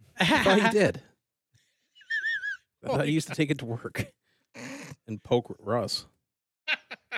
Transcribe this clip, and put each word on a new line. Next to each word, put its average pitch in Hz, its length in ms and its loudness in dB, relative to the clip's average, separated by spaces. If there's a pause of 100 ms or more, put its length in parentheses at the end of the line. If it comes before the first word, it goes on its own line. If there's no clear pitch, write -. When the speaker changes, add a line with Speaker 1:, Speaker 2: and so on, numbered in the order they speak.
(200)
Speaker 1:
I 185 240 4
thought 196 180 6
you 226 80 6
Speaker 2:
<laughs> 214 80 2
Speaker 1:
did. 151 220 2 (1800)
I - 40 -6
thought 143 200 0
you 151 60 0
used 160 140 -2
to 147 60 -10
take 147 160 0
it 147 80 0
to - 60 -10
work 117 480 -8 (920)
and 107 160 -10
poke - 360 0
Russ. 104 480 -4 (1120)